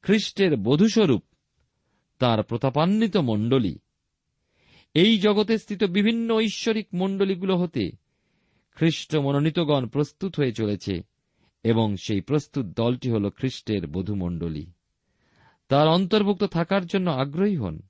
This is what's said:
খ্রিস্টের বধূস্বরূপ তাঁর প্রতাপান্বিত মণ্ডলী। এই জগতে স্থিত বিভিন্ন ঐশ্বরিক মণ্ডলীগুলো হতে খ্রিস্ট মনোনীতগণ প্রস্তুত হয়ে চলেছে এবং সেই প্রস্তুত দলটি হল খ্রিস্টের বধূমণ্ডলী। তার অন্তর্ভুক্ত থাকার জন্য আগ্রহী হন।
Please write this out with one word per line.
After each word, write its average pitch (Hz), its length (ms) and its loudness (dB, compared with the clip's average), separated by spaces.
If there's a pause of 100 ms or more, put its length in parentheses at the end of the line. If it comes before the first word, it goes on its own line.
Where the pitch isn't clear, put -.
খ্রিস্টের 196 560 2
বধূস্বরূপ 151 640 2 (960)
তাঁর 113 240 2
প্রতাপান্বিত 170 760 0
মণ্ডলী। 113 600 0 (1160)
এই 208 240 4
জগতে 208 400 2
স্থিত 208 260 -4
বিভিন্ন 226 500 0
ঐশ্বরিক 220 600 -2
মণ্ডলীগুলো 190 640 -2
হতে 165 340 -2 (800)
খ্রিস্ট - 440 -2
মনোনীতগণ 143 720 0
প্রস্তুত 151 520 -4
হয়ে 131 120 0
চলেছে 104 520 -4 (600)
এবং 110 340 2
সেই 101 240 -2
প্রস্তুত 139 440 -2
দলটি 120 440 -2
হল 104 200 0
খ্রিস্টের 104 580 -6
বধূমণ্ডলী। 87 800 -6 (1000)
তার 147 200 4
অন্তর্ভুক্ত 196 560 2
থাকার 185 420 -2
জন্য 185 240 -2
আগ্রহী 151 480 -2
হন। 87 320 -6